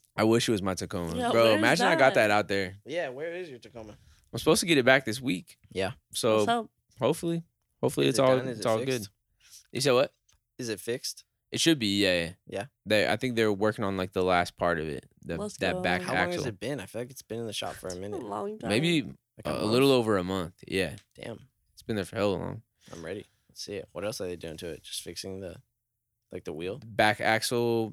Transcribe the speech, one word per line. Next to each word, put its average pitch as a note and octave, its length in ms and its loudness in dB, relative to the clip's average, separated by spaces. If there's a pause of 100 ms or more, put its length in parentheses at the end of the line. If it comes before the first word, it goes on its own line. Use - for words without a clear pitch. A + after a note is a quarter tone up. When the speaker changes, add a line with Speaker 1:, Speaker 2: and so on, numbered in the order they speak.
(160)
Speaker 1:
I G#2 80 2
wish A2+ 240 4
it B2 40 4
was G2+ 100 2
my F#2+ 140 -2
Tacoma. F2 420 -6
Speaker 2:
Yeah, - 140 -2
Speaker 1:
Bro, A#2 140 6
Speaker 2:
where's A2 120 6
Speaker 1:
imagine C3+ 300 4
I E3 80 4
got C3+ 180 6
Speaker 2:
that? A#2 140 4
Speaker 1:
that G#2 40 2
out G#2 160 2
there. G2 280 -2 (100)
Speaker 3:
Yeah, D#3 240 -6
where D3+ 240 -10
is F3+ 160 -10
your B2 100 -16
Tacoma? A2 380 -18 (340)
Speaker 1:
I'm A#2 80 -6
supposed - 220 4
to A3 40 -2
get E3 120 4
it A#2+ 80 6
back C3 180 6
this A#2 160 -4
week. F#2 380 -6 (140)
Speaker 3:
Yeah. F#2+ 200 -4 (220)
Speaker 1:
So A2 240 2
Speaker 2:
What's G#2 100 4
up? A#3 220 0 (300)
Speaker 1:
hopefully, E3 440 0 (380)
hopefully C#3 260 2
Speaker 3:
Is C3+ 40 2
Speaker 1:
it's B2+ 80 0
Speaker 3:
it - 20 4
Speaker 1:
all, C3 160 6
Speaker 3:
done? C3 100 -4
Is A#2+ 120 -8
Speaker 1:
it's - 60 -4
Speaker 3:
it A#2+ 40 2
Speaker 1:
all A2 100 2
Speaker 3:
fixed? B2+ 200 -2
Speaker 1:
good. G2+ 80 -10 (640)
You - 80 -4
said C#3 100 4
what? B2+ 220 4 (440)
Speaker 3:
Is B2 120 -6
it G#2 100 -4
fixed? - 440 -8 (280)
Speaker 1:
It A#2+ 80 -4
should E3 200 4
be, G2+ 220 2
yeah, F#2+ 120 4 (100)
yeah. E2 60 -6 (180)
Speaker 3:
Yeah? G2 180 -8 (200)
Speaker 1:
They, G2+ 240 4
I G#2 80 0
think B2+ 180 -4
they're A2 160 4
working G#2 320 0
on, G2 140 -2
like, F#2 160 -4
the F#2 100 0
last F2+ 340 2
part F2 220 0
of D#2+ 80 -4
it, C#2+ 180 -8 (200)
the, E2+ 120 -6
Speaker 2:
Let's G#3 200 -8
Speaker 1:
that F#2 180 -2
Speaker 2:
go. F#3 60 -6
Speaker 1:
back F3+ 200 0
Speaker 3:
How - 120 -6
long - 100 -2
Speaker 1:
axle. F3 200 -4
Speaker 3:
has - 20 -4
it G#2+ 160 -8
been? C3+ 180 -6
I F#2 60 -12
feel A2 160 -10
like B2 100 -10
it's - 120 -18
been A2 160 -8
in A#2 80 -8
the G#2+ 40 -10
shop - 240 -8
for - 120 -10
a - 20 -6
Speaker 2:
It's F2+ 80 -6
a F#2 40 -10
Speaker 3:
minute. G#2 220 -8
Speaker 2:
long A#2 340 -8
time. A#2 120 -6
Speaker 1:
Maybe D#3+ 320 2
Speaker 3:
Like, C2+ 120 -8 (320)
a - 40 -4
Speaker 1:
a D2+ 60 -2
Speaker 3:
month? C2 100 -2
Speaker 1:
little B2+ 260 4
over A2 260 4
a F2+ 60 0
month. F2+ 300 -4 (120)
Yeah. F2+ 300 -2 (200)
Speaker 3:
Damn. - 240 -12 (340)
Speaker 1:
It's - 100 -20
been A2+ 140 -4
there F#2 80 -2
for - 100 -14
hella G2+ 200 0
long. F#2 260 -8 (320)
Speaker 3:
I'm E2 100 -14
ready. F#2 220 -10 (240)
Let's - 140 -16
see G2+ 100 -12
it. - 180 -10
What F2+ 140 -8
else G#2+ 160 -6
are F#2 60 -6
they F2 100 -8
doing D#2+ 200 -10
to F2 120 -10
it? D#2 140 -10
Just - 180 -10
fixing F#2+ 400 -10
the, F2 160 -12 (720)
like, F2+ 140 -10
the E2+ 80 -8
wheel? F2+ 240 -6
Speaker 1:
The A#2+ 80 -18
back G#2+ 340 2
axle. A2+ 720 0